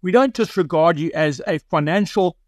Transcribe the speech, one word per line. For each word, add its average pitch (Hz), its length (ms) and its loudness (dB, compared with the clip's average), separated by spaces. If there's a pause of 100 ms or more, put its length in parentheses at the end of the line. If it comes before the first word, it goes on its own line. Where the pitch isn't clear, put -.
We 180 120 -4
don't 247 220 4
just - 220 -2
regard 165 420 2
you 156 160 -4
as 151 320 -2
a 170 120 -2
financial 180 880 -2